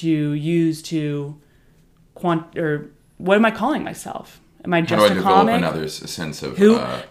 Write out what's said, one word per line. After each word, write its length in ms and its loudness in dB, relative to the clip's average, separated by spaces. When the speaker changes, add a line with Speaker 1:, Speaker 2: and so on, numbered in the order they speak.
Speaker 1:
to 300 0
use 520 0
to 520 -6
quant-, 420 -2
or 340 -4
what 180 2
am 80 4
I 60 4
calling 340 -4
myself? 560 -14
Am 80 -4
I 80 2
Speaker 2:
How 60 0
Speaker 1:
just 140 0
Speaker 2:
do 40 8
I 20 8
Speaker 1:
a 80 4
Speaker 2:
develop 240 2
Speaker 1:
comic? 180 4
Speaker 2:
another 280 -2
s-, 260 -12
sense 320 -10
of, 160 -8
Speaker 1:
Who, 180 6
Speaker 2:
uh, 340 -6